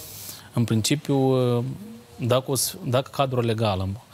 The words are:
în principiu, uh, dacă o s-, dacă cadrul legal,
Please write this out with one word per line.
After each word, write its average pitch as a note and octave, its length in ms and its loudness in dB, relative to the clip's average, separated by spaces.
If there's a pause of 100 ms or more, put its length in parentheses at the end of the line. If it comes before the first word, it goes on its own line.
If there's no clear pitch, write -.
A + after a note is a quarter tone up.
(520)
în A#2 120 2
principiu, C#3 520 0 (400)
uh, A#2+ 80 0 (520)
dacă B2+ 340 2
o C3+ 40 -2
s-, - 300 -2
dacă C3 300 0
cadrul B2+ 300 0
legal, G#2 440 0 (260)